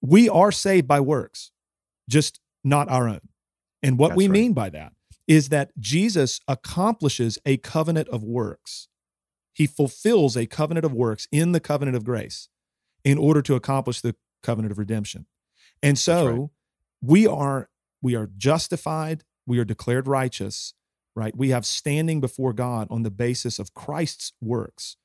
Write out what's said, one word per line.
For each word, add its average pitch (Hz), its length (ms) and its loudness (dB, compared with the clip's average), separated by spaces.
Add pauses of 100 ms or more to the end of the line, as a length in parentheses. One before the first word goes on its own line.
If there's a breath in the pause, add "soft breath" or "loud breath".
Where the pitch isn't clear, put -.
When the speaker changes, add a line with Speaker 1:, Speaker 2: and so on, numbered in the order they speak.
Speaker 1:
We 196 280 8
are 196 240 4
saved 190 340 2
by 143 140 4
works, 131 500 -4 (580)
just 147 320 0 (240)
not 143 240 2
our 127 200 0
own. 104 120 -6 (640)
And 131 160 2
what 147 100 6
Speaker 2:
That's 170 100 0
Speaker 1:
we 196 80 6
Speaker 2:
right. 190 60 4
Speaker 1:
mean 220 200 4
by 113 180 -2
that 76 220 -16 (340)
is 156 220 6
that 139 300 0
Jesus 151 680 0
accomplishes 143 1000 -2
a 139 100 2
covenant 160 520 -2
of 117 140 -6
works. 110 680 -8 (640)
He 151 140 2
fulfills 147 680 2
a 117 100 -2
covenant 156 380 -4
of 151 80 0
works 117 400 -2
in 165 200 2
the 170 80 2
covenant 139 360 -2
of 113 80 -4
grace - 440 -8 (560)
in 139 140 4
order 151 240 4
to 135 120 2
accomplish 131 460 -2
the 120 140 -2 (280)
covenant 110 300 -2
of 104 60 -10
redemption. 107 480 -6 (560 soft breath)
And 143 140 4
Speaker 2:
That's - 60 -2
Speaker 1:
so 170 240 2
Speaker 2:
right. 123 220 -2 (520)
Speaker 1:
we 175 260 6
are, 139 420 -2 (320)
we 127 160 0
are 107 200 -4
justified, 156 880 -2 (220)
we 120 120 0
are 120 60 2
declared 120 420 -4
righteous, 131 680 -4 (400)
right? 110 220 -6
We 131 140 0
have 120 160 0
standing 156 540 -2
before 131 320 -4
God 117 380 -4
on 117 120 -4
the 110 80 -4
basis 120 480 -4
of - 160 -12
Christ's - 680 -8
works. - 640 -8